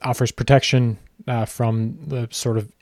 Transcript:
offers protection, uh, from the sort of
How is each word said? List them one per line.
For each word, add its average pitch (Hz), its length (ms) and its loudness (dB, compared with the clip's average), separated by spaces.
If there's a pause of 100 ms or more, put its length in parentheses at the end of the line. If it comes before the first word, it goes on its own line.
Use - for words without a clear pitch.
offers 123 280 0
protection, 123 680 2 (280)
uh, 117 200 -2
from 113 600 -2
the 123 240 -6
sort 113 280 -2
of 107 240 -6